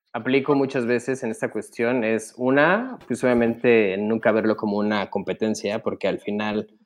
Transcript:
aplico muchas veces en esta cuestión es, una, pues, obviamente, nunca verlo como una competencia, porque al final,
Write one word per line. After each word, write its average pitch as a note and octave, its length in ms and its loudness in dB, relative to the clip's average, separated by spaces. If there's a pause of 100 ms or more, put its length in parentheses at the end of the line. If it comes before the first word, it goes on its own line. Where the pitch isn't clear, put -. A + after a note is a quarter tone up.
(120)
aplico C3 420 0
muchas C3+ 320 0
veces B2 380 -2
en A2+ 80 -4
esta A#2 180 -6
cuestión A#2 540 -2
es, A2 340 -2
una, E3 680 2
pues, A#2+ 160 -4
obviamente, A#2 720 4
nunca G#2+ 340 0
verlo G#2+ 260 2
como G#2 200 -2
una G#2 320 0
competencia, G#2 720 -4
porque - 260 -4
al - 120 -2
final, G#2+ 480 -4 (180)